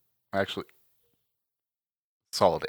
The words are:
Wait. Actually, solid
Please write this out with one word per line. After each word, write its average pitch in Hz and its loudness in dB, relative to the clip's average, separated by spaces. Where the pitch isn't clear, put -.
Wait. 98 0
Actually, 98 -4
solid 87 2